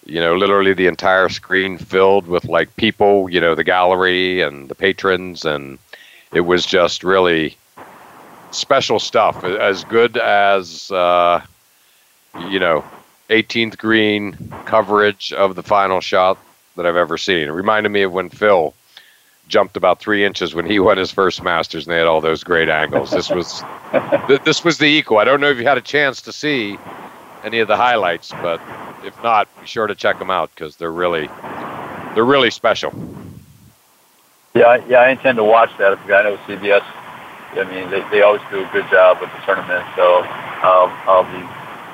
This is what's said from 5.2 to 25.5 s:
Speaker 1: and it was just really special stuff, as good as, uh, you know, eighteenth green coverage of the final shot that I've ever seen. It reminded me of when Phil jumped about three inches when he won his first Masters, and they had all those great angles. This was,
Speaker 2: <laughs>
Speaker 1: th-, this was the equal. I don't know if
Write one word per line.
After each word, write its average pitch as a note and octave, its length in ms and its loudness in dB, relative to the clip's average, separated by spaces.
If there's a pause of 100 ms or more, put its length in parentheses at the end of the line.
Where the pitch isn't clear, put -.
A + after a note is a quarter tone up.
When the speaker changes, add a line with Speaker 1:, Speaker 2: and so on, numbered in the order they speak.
Speaker 1:
and C#2+ 360 -6 (520)
it E2 100 2
was F2 240 0
just F2 380 0
really F2 540 0 (920)
special B2+ 480 0
stuff, G2 440 0
as G2 400 -2
good A#2 340 2
as, G2+ 760 0
uh, F2 500 2 (1080)
you F#2+ 100 -2
know, E2 240 2 (460)
eighteenth A2+ 480 -2
green G#2 600 0 (280)
coverage G#2 680 0
of F#2+ 220 0
the F2 80 -10
final G2 380 0
shot F#2 360 0 (380)
that F2 100 -4
I've E2+ 100 0
ever E2 220 0
seen. E2+ 300 -2
It D2 40 -8
reminded G#2+ 380 -2
me G2+ 140 0
of F#2+ 80 -2
when F2+ 180 -6
Phil G2 440 2 (760)
jumped G2 280 0
about F2+ 240 2
three G2+ 240 -2
inches F2+ 320 -4
when E2+ 100 -2
he G#2 140 0
won G2 180 4
his F#2 140 -2
first F2+ 320 0
Masters, E2 420 -4
and E2+ 80 -6
they E2+ 40 0
had E2 100 2
all D#2+ 140 2
those D#2 220 -2
great E2 260 0
angles. D#2 420 -2
This F2+ 180 -4
was, - 340 -6 (280)
Speaker 2:
<laughs> - 360 -2
Speaker 1:
th-, C3+ 160 2
this D#3 200 -2
was E3 140 0
the D#3 80 2
equal. C#3+ 320 2
I G#2 80 4
don't C#3 160 2
know C#3+ 80 2
if C3+ 80 0